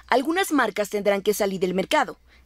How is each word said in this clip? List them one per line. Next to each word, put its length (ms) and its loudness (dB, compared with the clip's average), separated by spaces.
algunas 440 0
marcas 380 0
tendrán 320 0
que 120 0
salir 260 -2
del 140 0
mercado. 460 -2